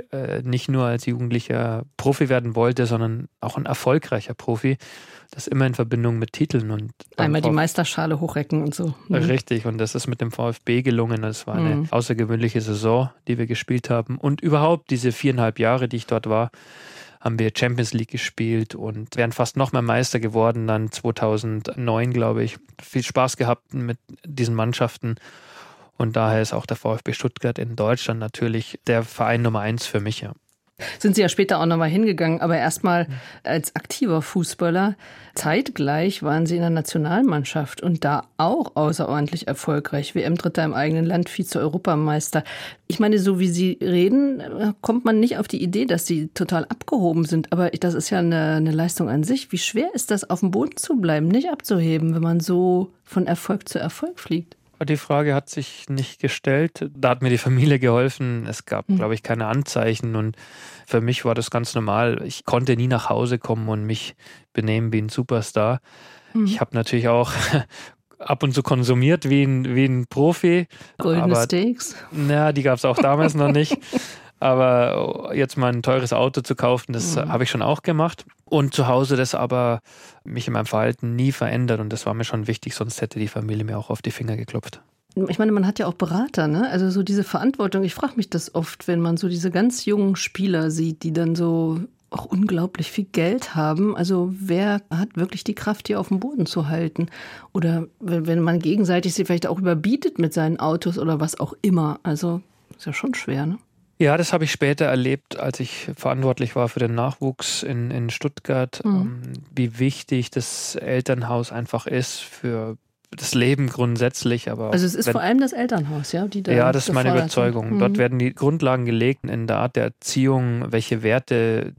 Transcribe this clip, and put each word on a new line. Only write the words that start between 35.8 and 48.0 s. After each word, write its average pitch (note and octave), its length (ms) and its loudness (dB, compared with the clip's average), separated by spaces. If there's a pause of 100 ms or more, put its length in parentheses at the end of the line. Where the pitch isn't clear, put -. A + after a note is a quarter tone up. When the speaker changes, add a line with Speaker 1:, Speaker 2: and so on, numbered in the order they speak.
Speaker 2:
waren D3+ 220 2
Sie E3 120 0
in E3+ 40 0
der E3+ 80 2
Nationalmannschaft D#3+ 1120 0
und E3 240 0
da C#3+ 200 0 (120)
auch A3 400 0
außerordentlich D3+ 720 0
erfolgreich. D3 680 -4
W-M-Dritter E3 480 -2
im D#3 120 -2
eigenen D#3+ 320 0
Land, F3 240 0
Vize-Europameister. D3+ 1120 -2 (440)
Ich - 120 -2
meine, G#3+ 180 4
so F#3+ 200 2
wie F#3 100 4
Sie F3+ 320 2
reden, A#3+ 600 4
äh, G#3 420 -2
kommt A#3 240 0
man A3 120 6
nicht A#3+ 200 4
auf G#3 100 -2
die - 140 -4
Idee, G3 240 0
dass E3+ 180 0
Sie D#3 300 0
total E3 320 -2
abgehoben E3+ 580 0
sind. D#3+ 300 0
Aber F3 160 2
das F3 240 0
ist - 160 -2